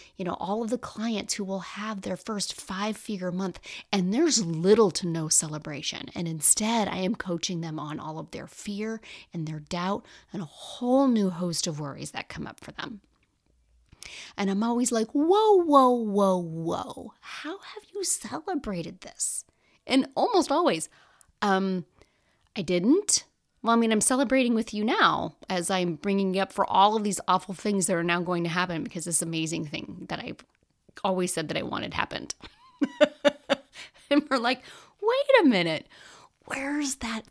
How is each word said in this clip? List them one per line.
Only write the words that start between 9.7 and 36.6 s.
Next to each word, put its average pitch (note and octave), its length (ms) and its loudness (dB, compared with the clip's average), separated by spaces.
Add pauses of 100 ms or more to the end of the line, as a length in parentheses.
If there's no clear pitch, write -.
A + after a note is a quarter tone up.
and G3 80 -8
a B3 60 -8
whole C4 640 0
new G#3+ 220 4
host E3+ 360 -4
of D3+ 140 -6
worries D3 320 -10
that - 160 -8
come - 180 -10
up - 140 -16
for - 100 -18
them. - 300 -12 (1400)
And G3 120 -2
I'm G3 140 0
always A#3+ 300 0
like, A3+ 180 0
"Whoa, G4+ 440 6
whoa, C#4+ 360 8
whoa, G3+ 460 2
whoa. E3 800 -6
How - 400 -12
have - 240 -18 (100)
you G4 120 -6
celebrated G#3+ 960 -6
this?" - 440 -8 (440)
And B3+ 260 2
almost F#4 380 2
always, C#4 360 2 (540)
um, F#3+ 420 2 (720)
"I G#3+ 80 -6
didn't." G3+ 640 2 (380)
Well, A3+ 100 2
I A#3 40 6
mean, A#3 160 4
I'm G#3+ 100 2
celebrating B3+ 520 2
with A3+ 200 -2
you G#3 100 -2
now A#3 520 2 (120)
as F3+ 220 -2
I'm F3+ 240 0
bringing G3 400 0
you F#3+ 80 0
up F#3+ 100 -4
for - 180 0
all G#3 260 6
of A3 60 0
these G3+ 240 0
awful F#3 280 0
things G3+ 320 0
that F#3+ 100 2
are E3+ 80 0
now F3 160 0
going F3 220 -2
to E3+ 80 -2
happen E3+ 340 -2
because E3 220 -10
this E3+ 160 0
amazing E3 420 -4
thing E3+ 460 -12
that E3 80 -6
I - 160 -12 (680)
always F#3 300 0
said D#3 160 -4
that D#3+ 80 -6
I D#3+ 60 -2
wanted - 320 -8
happened. - 400 -6 (480)
<laughs> - 1300 0
And C#4+ 180 4
we're C4+ 80 0
like, B3+ 240 0 (400)
"Wait C5 400 4
a E4 80 8
minute. E3+ 400 2 (560)
Where's C#4 520 -4